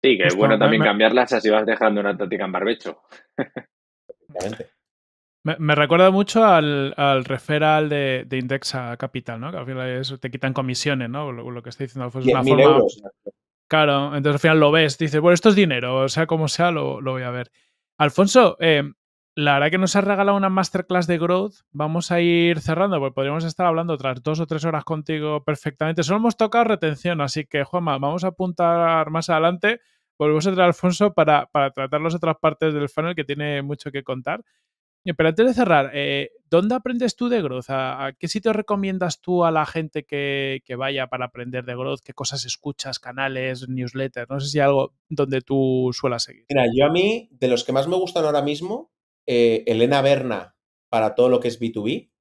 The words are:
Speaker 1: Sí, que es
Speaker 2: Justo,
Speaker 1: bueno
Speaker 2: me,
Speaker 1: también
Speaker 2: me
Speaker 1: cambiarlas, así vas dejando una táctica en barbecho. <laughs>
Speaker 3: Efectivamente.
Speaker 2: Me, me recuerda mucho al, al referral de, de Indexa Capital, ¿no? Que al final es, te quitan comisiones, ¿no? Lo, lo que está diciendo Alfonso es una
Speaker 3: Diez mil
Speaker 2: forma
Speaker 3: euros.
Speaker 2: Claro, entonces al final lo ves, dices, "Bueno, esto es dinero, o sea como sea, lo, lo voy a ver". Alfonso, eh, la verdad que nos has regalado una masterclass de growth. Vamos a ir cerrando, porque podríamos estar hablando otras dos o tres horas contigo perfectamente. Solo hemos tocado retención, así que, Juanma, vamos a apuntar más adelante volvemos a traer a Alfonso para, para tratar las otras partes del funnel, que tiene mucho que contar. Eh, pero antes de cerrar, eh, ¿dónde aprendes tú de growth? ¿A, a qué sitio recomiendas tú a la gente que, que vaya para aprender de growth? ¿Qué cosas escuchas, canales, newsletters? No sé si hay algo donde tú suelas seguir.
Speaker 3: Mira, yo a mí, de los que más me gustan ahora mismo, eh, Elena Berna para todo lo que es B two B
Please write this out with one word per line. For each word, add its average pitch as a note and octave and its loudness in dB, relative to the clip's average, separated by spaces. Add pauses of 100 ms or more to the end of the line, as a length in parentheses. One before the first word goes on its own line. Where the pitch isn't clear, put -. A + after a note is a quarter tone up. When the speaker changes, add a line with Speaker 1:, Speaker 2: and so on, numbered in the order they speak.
Speaker 1:
Sí, C3 6
que F#2 0
es F2 4
Speaker 2:
Justo, F#2 -4
Speaker 1:
bueno A2 6
Speaker 2:
me, G#2+ 0
Speaker 1:
también A2 4
Speaker 2:
me G#2+ 4
Speaker 1:
cambiarlas, A2+ 4
así A2 2
vas G#2+ 4
dejando G#2+ 2
una G2+ -2
táctica G2 -4
en F#2+ -8
barbecho. F#2+ -4 (380)
<laughs> - -10 (400)
Speaker 3:
Efectivamente. - -12 (760)
Speaker 2:
Me, D#3 -2
me D3+ 2
recuerda D#3+ 6
mucho G3+ 2
al, D3 4
al C#3 2
referral D3+ 0
de, C#3 -2
de C3 -4
Indexa B2+ -6
Capital, B2 -10
¿no? C#3+ -10
Que F#3 -10
al C3 -10
final B2+ -8
es, C3 -8
te B2+ -10
quitan C3+ -4
comisiones, B2+ -4
¿no? C#3 -8
Lo, A#2+ -12
lo A#2+ -12
que B2 -16
está C#3 -10
diciendo B2+ -10
Alfonso B2+ -2
es B2 4
una B2+ 2
Speaker 3:
Diez C3 4
mil C3 8
Speaker 2:
forma D3+ 8
Speaker 3:
euros. G#2 0 (680)
Speaker 2:
Claro, C#3+ 2
entonces C#3+ 0
al C#3+ -2
final D#3+ 4
lo D3 6
ves, D#3 2
dices, D3+ -2
"Bueno, F3 6
esto F3 4
es G3+ 6
dinero, C3 2
o C3+ 0
sea D#3+ -2
como D#3+ -2
sea, F3 0
lo, C#3 -4
lo C3 -6
voy B2+ -6
a B2 -8
ver". B2 -10 (480)
Alfonso, G3 4
eh, D#3 2 (520)
la C#3+ 2
verdad C#3+ 2
que F3+ 0
nos F#3 2
has G3 2
regalado G3+ 2
una G3 0
masterclass F3+ -2
de F3 0
growth. F3+ -2 (180)
Vamos D#3 -4
a F3 2
ir E3+ 2
cerrando, E3+ -2
porque C3+ -4
podríamos C#3+ -4
estar E3+ -2
hablando E3 0
otras B2+ -6
dos D#3 -4
o E3 -4
tres D3+ -6
horas D#3 -4
contigo D3+ -6
perfectamente. D#3 -4
Solo F#3 0
hemos A3+ 0
tocado A3+ 2
retención, E3 -2
así C#3+ -4
que, C#3+ -4
Juanma, E3 -4
vamos D#3 -4
a F#3+ 0
apuntar E3+ 0
más D#3+ -4
adelante F3 2 (380)
volvemos D3+ 2
a G3 2
traer F#3 2
a - 6
Alfonso F3+ 0
para, D3+ 4
para C#3 0
tratar C3+ -4
las D#3+ -2
otras E3 -2
partes D#3 0
del C#3+ -4
funnel, E3 -4
que D#3+ -6
tiene C#3+ -6
mucho C#3+ -10
que C#3 -8
contar. C3+ -8 (600)
Eh, F3+ -4
pero D#3+ 2
antes F#3 2
de B3+ 2
cerrar, E3 2
eh, C#3+ -4 (200)
¿dónde G3 2
aprendes A#3+ -4
tú A#3+ -4
de A#3+ 0
growth? B2+ -6
¿A, C3 -6
a C3+ -8
qué - -12
sitio G#3+ -2
recomiendas G3 -4
tú F3 0
a E3 2
la D#3 0
gente D#3 -8
que, C#3 -6
que C3 -12
vaya C3+ -4
para B2+ -6
aprender B2 -10
de B2 -10
growth? C3+ -6
¿Qué - -20
cosas C3 -8
escuchas, C3+ -10
canales, C3 -8
newsletters? B2+ -8
No C#3 -6
sé C#3+ -6
si C#3+ -2
hay C#3+ 4
algo C#3 2 (140)
donde C3+ -2
tú C3 0
suelas A#2+ -4
seguir. - -20
Speaker 3:
Mira, C3+ 2 (100)
yo C3+ 4
a D3+ 2
mí, G#3 -2
de - -4
los A#2+ 2
que D#3 -6
más C#3 -2
me F3 -2
gustan F3 -2
ahora D3 0
mismo, E3+ -6 (380)
eh, A#2 2
Elena B2 2
Berna B2+ -2 (340)
para A2 0
todo B2 4
lo B2+ 4
que A#2+ -4
es A#2 -8
B A#2 -4
two G#2+ -8
B D3+ -6 (100)